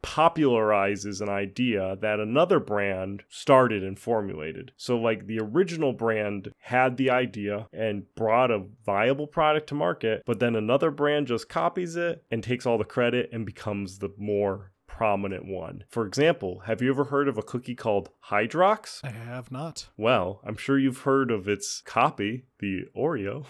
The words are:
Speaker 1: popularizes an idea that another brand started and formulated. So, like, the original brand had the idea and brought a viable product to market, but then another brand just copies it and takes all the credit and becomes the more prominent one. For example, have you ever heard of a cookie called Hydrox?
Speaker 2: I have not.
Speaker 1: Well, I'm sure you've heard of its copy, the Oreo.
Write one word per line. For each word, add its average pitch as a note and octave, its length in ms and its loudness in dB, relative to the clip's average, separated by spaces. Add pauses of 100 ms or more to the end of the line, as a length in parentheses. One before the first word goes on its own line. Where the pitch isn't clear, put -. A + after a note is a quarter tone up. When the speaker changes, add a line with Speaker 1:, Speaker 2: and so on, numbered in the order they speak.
Speaker 1:
popularizes G#2+ 1160 2
an G#2 80 -2
idea G2 720 -2
that G#2+ 200 0
another D3 400 4
brand G2 680 -2
started B2 540 4
and F#2+ 160 -8
formulated. F2+ 800 -4
So, B2 200 -2
like, A2+ 300 0
the A2 140 -4
original D#3 520 0
brand G#2 680 -2
had B2+ 380 2
the C3 140 2
idea G#2 640 -2
and G#2 420 -4
brought A#2 360 4
a G2+ 140 0 (220)
viable B2 400 2
product D3+ 420 2
to C#3+ 60 -6
market, D3 500 0
but A#2+ 160 -2
then A#2+ 160 2
another B2 340 0
brand D3 360 0
just A#2+ 220 -4
copies E3+ 480 -4
it E3+ 340 -4
and A2+ 120 -4
takes B2 220 -4
all A#2 140 2
the G#2+ 60 -2
credit A#2+ 480 0
and A2+ 120 -6
becomes G2+ 540 -8
the G2 180 -6
more G2+ 560 -2 (140)
prominent G2 600 -2
one. F#2 420 -8
For A2+ 160 -2
example, A#2 600 0
have A2 160 -2
you C3 80 4
ever C3+ 140 0
heard C#3 220 0
of A2+ 120 0
a G#2+ 40 -4
cookie B2 320 -8
called G2+ 360 -2 (180)
Hydrox? E3 720 2
Speaker 2:
I C#3 60 -8
have A#2 420 -12
not. D3 460 -12
Speaker 1:
Well, G#2 480 0
I'm G#2+ 140 -8
sure C#3 200 2
you've C3 240 0
heard C3+ 280 2
of G2+ 180 -2
its - 380 -2
copy, B2 580 0 (140)
the F#2+ 240 -4 (120)
Oreo. B2 560 -4